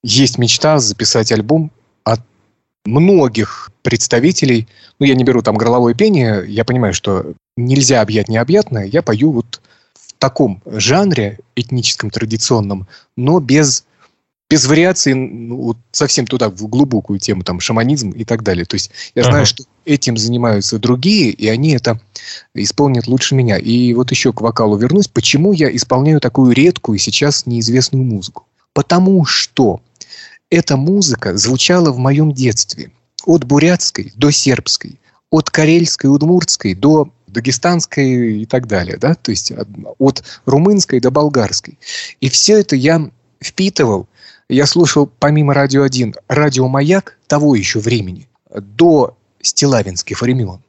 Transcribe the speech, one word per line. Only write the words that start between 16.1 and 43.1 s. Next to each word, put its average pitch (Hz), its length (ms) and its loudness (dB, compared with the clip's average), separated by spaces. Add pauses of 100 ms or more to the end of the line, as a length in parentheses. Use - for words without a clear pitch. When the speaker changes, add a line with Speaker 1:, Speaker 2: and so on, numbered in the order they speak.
Speaker 1:
туда, 113 240 -2
в 95 160 -12
глубокую 113 540 0
тему, 92 240 -4
там, 87 160 -4
шаманизм 117 500 0
и 110 140 -10
так 117 180 -4
далее. 90 220 -2
То - 100 -8
есть - 160 -6 (240)
я 123 80 0
знаю, 120 200 4
Speaker 2:
Ага. 104 40 2
Speaker 1:
что - 160 -4 (220)
этим 135 320 -2
занимаются 113 640 -2
другие, 123 500 0
и 107 160 -6
они 127 300 0
это 117 240 -2 (540)
исполнят 127 520 0
лучше 131 300 0
меня. 123 200 2
И 120 380 2
вот 123 160 0
ещё 123 220 0
к - 80 -10
вокалу 110 360 2
вернусь. 147 300 2
Почему 160 460 0
я 156 220 0
исполняю 139 460 2
такую 127 300 2
редкую 127 480 2
сейчас - 480 -2
неизвестную 123 580 0
музыку? 104 400 -6 (300)
Потому 180 500 2
что - 560 -2 (720)
эта 170 260 0
музыка 143 640 0
звучала 135 540 2
в 120 40 -4
моём 143 360 2
детстве. 127 600 -4 (320)
От 123 200 2
бурятской 151 720 0
до 147 140 2
сербской, - 680 -2 (300)
от 160 180 0
карельской, 160 600 2
удмуртской 147 640 0
до 143 340 2 (180)
дагестанской 123 1160 -2
и - 20 -8
так 123 220 -2
далее, 92 320 -4
да? 143 160 0
То - 160 -6
есть - 200 -4
от, 110 160 -10 (320)
от 135 240 0 (220)
румынской 151 560 2
до 123 100 0
болгарской. 143 680 -2 (420)
И 131 80 -2
всё 208 300 4
это 196 180 0
я 151 340 0 (320)